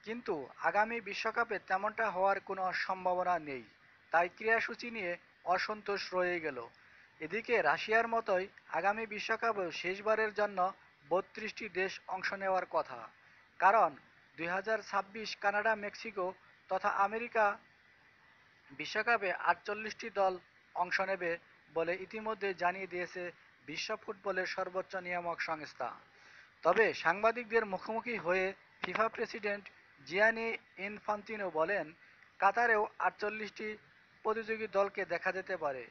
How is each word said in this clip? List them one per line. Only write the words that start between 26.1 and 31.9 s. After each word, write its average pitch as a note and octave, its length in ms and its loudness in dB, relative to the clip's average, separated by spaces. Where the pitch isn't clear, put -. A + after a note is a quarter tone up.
তবে F#3 320 4
সাংবাদিকদের A3 720 2
মুখোমুখি A3 520 -4
হয়ে F#3 360 2
ফিফা G#3 280 0
প্রেসিডেন্ট G#3 600 -4
জিয়ানি A3+ 520 2
ইনফান্তিনো G#3 760 -6
বলেন, D#3+ 420 0